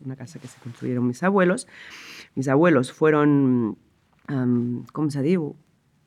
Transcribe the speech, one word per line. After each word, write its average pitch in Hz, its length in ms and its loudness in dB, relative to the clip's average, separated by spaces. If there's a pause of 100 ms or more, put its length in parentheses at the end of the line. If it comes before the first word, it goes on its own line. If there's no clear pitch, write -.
una 131 100 -10
casa 131 240 -18
que - 80 -18
se - 140 -20
construyeron 123 460 -4
mis 120 160 -4
abuelos. 190 440 0 (680)
Mis 131 120 -4
abuelos 139 440 4
fueron, 143 880 2 (500)
am, 123 680 -2
¿cómo 151 180 -2
se 143 100 -4
diu? 156 340 -2 (500)